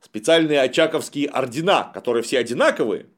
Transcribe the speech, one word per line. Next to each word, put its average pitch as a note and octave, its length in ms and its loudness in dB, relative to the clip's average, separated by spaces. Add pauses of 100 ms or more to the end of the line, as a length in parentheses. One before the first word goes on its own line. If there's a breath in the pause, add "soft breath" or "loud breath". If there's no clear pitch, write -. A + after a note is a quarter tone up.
специальные D3+ 600 2
очаковские C#3+ 680 0
ордена, C3+ 680 -2
которые A#2 280 -2
все C3 160 -2
одинаковые A#2+ 680 -2 (120)